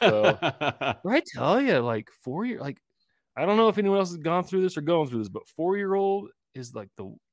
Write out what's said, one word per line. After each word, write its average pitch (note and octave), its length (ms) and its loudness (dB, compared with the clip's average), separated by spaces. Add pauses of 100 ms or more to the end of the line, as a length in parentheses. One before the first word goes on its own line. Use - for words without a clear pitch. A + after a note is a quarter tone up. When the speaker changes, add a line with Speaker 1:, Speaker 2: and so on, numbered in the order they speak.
Speaker 1:
So, C#3+ 400 4
Speaker 2:
<laughs> C#3 640 -2
Speaker 1:
but G3 100 -2
I D#4 80 4 (140)
tell F3 260 2
you, G#3+ 180 2
like, A2+ 320 -2
four D#3 340 -8
year, B3 160 -6
like, C#3 200 -10 (560)
I C#3 80 0
don't G#3 120 2
know A3+ 120 6
if F#3 80 0
anyone G3 220 2
else F#3 120 0
has F3 80 -10
gone E3 260 0
through F#3 180 0
this F3+ 140 -2
or D#3 40 -6
going D#3 280 2
through A#2+ 100 -4
this, G#2 100 -4
but G#2 200 -12
four-year-old G3 840 -2 (240)
is, B2+ 200 -14
like, G#2 220 -12
the F#2+ 180 -14 (180)